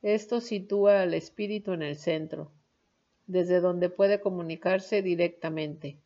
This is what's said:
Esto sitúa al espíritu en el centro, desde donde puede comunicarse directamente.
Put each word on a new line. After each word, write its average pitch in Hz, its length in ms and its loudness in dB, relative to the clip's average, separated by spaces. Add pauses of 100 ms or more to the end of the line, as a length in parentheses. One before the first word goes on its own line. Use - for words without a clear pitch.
Esto 208 400 0
sitúa 202 600 2
al 175 100 0
espíritu 202 640 -4
en 165 80 -4
el 147 140 -6
centro, 156 540 -6 (760)
desde 180 340 2
donde 175 300 2
puede 202 300 2
comunicarse 185 840 -2
directamente. 160 1040 -4